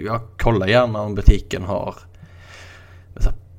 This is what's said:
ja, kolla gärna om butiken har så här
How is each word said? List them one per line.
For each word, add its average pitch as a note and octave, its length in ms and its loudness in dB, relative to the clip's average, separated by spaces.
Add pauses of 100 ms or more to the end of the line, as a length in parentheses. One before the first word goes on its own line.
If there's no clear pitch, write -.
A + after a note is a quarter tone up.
ja, A2+ 160 -8 (160)
kolla G2+ 300 0
gärna A2+ 340 0
om G#2 140 -8
butiken G2+ 480 2
har F#2+ 320 -8 (1200)
så - 120 2
här - 100 -4 (200)